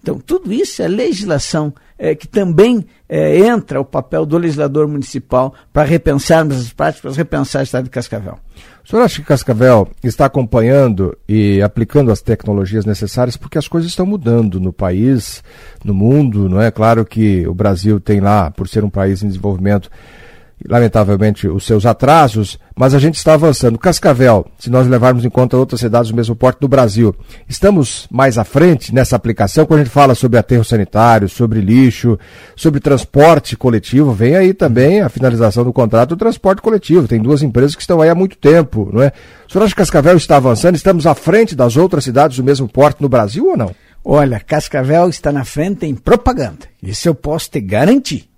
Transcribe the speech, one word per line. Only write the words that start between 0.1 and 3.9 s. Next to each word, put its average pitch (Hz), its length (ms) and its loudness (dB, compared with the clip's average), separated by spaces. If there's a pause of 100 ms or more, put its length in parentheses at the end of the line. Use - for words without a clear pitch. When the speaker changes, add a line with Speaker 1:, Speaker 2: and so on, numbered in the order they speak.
Speaker 1:
tudo 320 320 -6
isso 277 300 -6
é 165 80 -4
legislação, 180 840 -4 (240)
é, 156 160 -2
que - 120 -16
também, 202 600 0 (200)
é, 156 340 0
entra 214 380 0
o 139 60 -4
papel 156 400 -6